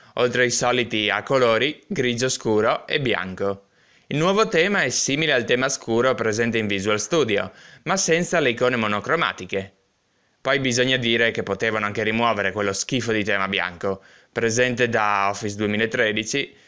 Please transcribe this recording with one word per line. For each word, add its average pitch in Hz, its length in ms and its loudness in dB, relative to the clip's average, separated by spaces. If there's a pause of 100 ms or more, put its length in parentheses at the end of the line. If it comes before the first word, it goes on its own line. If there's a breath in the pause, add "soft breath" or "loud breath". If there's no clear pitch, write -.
(180 loud breath)
oltre 123 260 2
ai 120 80 2
soliti 117 580 0
a 101 140 0
colori, 127 640 2
grigio 123 420 -2
scuro 110 560 0
e 151 160 -2
bianco. 98 680 -4 (360 soft breath)
Il 139 120 -4
nuovo 196 300 2
tema 185 360 2
è 135 60 0
simile 147 440 0
al 120 100 2
tema 127 260 2
scuro 123 440 0
presente 113 460 0
in 107 80 -2
Visual 101 320 0
Studio, 104 520 0 (340 loud breath)
ma 175 120 -2
senza 170 420 0
le 135 120 2
icone 123 240 2
monocromatiche. 104 960 -2 (680)
Poi 135 200 0
bisogna 131 380 2
dire 117 340 2
che 110 100 -6
potevano 107 460 -2
anche 104 160 -2
rimuovere 107 480 0
quello 101 200 -2
schifo 113 400 -4
di 107 120 0
tema 98 240 -2
bianco, 92 560 -4 (280 loud breath)
presente 120 560 0
da 104 440 2
Office 101 240 -6
duemilatredici, 107 1000 -2 (120 soft breath)